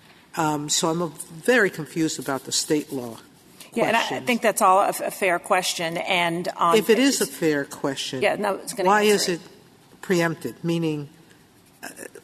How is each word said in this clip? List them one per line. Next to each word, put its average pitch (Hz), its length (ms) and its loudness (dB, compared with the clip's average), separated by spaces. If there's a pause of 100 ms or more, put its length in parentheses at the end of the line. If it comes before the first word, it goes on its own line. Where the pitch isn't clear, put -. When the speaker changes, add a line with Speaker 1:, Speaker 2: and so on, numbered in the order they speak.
(360)
Speaker 1:
Um, 151 320 -2
so 170 200 0
I'm 160 140 0
a, 165 60 -2
very 175 600 0
confused 160 480 -4
about 135 260 -4
the 117 80 -8
state - 400 0
law 120 260 -10 (560)
Speaker 2:
Yeah, 226 100 2
and 220 120 2
I 233 40 4
Speaker 1:
questions. - 260 -4
Speaker 2:
think 240 160 0
that's 214 200 2
all 190 180 6
a - 80 2
f-, - 120 -4
a - 100 -4
fair 180 280 0
question. 175 600 -2
And 175 580 -2
on 170 200 4
Speaker 1:
If 214 140 2
it 220 80 6
is 269 220 2
a 208 60 0
Speaker 2:
pages - 120 -14
Speaker 1:
fair 151 260 0
question, 135 580 -6
Speaker 2:
Yeah, 180 140 2
no, 202 200 -2
it's - 160 -12
gonna 185 160 0
Speaker 1:
why 208 140 4
Speaker 2:
answer 208 120 6
Speaker 1:
is - 140 0
Speaker 2:
it. 170 120 -4
Speaker 1:
it - 640 -20
preempted? 165 640 -2
Meaning, 160 440 -2 (720)
uh, - 60 -14 (360)